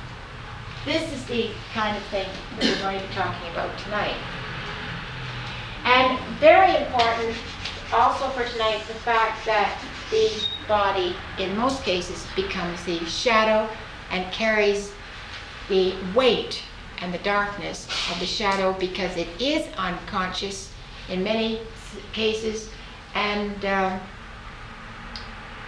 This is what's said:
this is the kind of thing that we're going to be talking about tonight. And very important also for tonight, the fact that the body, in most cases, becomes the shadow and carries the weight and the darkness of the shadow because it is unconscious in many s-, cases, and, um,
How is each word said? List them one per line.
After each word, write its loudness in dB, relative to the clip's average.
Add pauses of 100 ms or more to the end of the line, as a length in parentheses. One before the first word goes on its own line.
(840)
this -2
is -6
the 0 (240)
kind 0
of -6
thing -2 (320)
that 0
we're 4
going 0
to -6
be -8
talking -2
about -4
tonight. -2 (1700)
And 6 (200)
very 10
important 2 (580)
also 6
for 0
tonight, 0
the -4
fact 2
that 2 (320)
the 6 (380)
body, 4 (240)
in 0
most 2
cases, -2 (100)
becomes -2
the -2
shadow 4 (420)
and -2
carries 2 (760)
the 4 (180)
weight 4 (360)
and -4
the -4
darkness 0 (240)
of -4
the -2
shadow 2
because -2
it 0 (120)
is 2 (100)
unconscious -4 (380)
in 0
many 2
s-, -12 (160)
cases, 0 (440)
and, 0
um, 2 (1700)